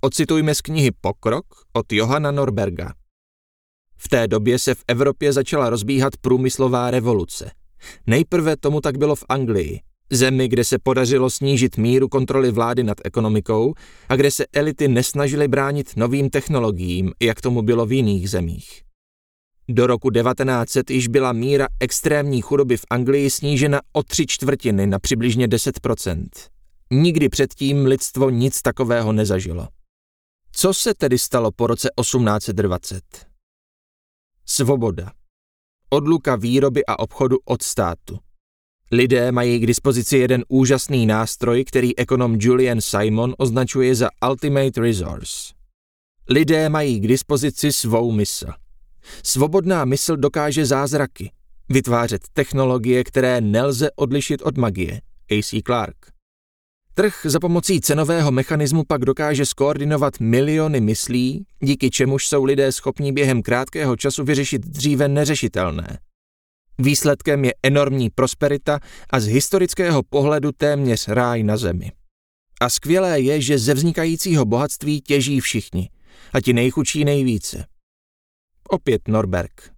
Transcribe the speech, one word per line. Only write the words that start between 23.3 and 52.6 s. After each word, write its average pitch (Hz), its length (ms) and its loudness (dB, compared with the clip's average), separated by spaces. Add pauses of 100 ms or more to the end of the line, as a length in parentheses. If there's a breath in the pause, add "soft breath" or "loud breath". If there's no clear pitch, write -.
snížena 143 500 0 (120)
o 151 100 0
tři - 240 -2
čtvrtiny 117 600 0
na 98 120 0
přibližně 120 500 0
deset 117 320 -2
procent. - 720 -6 (400)
Nikdy 147 380 4
předtím 139 580 0
lidstvo 131 440 2
nic 123 320 0
takového 117 500 0
nezažilo. 95 560 -2 (840)
Co 185 220 0
se 214 200 -2
tedy 127 240 0
stalo 117 340 -2
po 117 140 -2
roce 120 300 -2
osmnáct 113 480 0
set 98 120 -6
dvacet? 95 460 -4 (1400)
Svoboda. 117 680 0 (800)
Odluka 143 460 2
výroby 127 500 2
a 107 120 -4
obchodu 127 460 0
od - 180 -2
státu. - 560 -4 (760)
Lidé 123 400 2
mají 123 260 2
k 113 80 0
dispozici 123 520 0
jeden 127 300 2
úžasný 131 580 2
nástroj, 113 580 0
který 123 340 0
ekonom 123 420 0
Julian 123 400 2
Simon 110 580 0
označuje 127 560 0
za 117 140 0 (220)
ultimate 135 500 -2
resource. - 720 -4 (760)
Lidé 156 400 2
mají 147 320 0
k 104 60 -2
dispozici 135 640 0
svou 117 400 0
mysl. - 340 -2 (800 loud breath)
Svobodná 165 600 0
mysl 139 320 0
dokáže 147 500 0
zázraky, 139 640 -2 (380)
vytvářet 120 540 0 (100)
technologie, 127 720 0